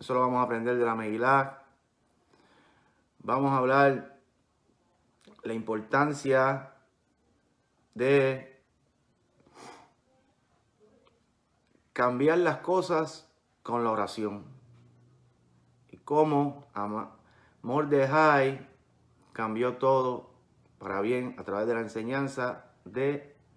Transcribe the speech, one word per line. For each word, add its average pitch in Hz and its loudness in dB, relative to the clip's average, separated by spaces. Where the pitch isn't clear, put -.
Eso - -6
lo 127 2
vamos 123 2
a - 2
aprender 120 0
de 120 2
la 113 0
Megilá. 123 0
Vamos 135 0
a 135 2
hablar 131 2
la 113 -8
importancia 135 0
de 135 0
cambiar 127 0
las 160 0
cosas 170 -2
con 120 -2
la 113 0
oración. 104 -4
Y - -20
cómo 147 2
Ama-, 104 -8
Mordejai 139 2
cambió 113 -2
todo 127 0
para 95 -6
bien 123 -2
a 92 -14
través 101 -4
de 120 0
la 113 -2
enseñanza 123 -6
de 139 -4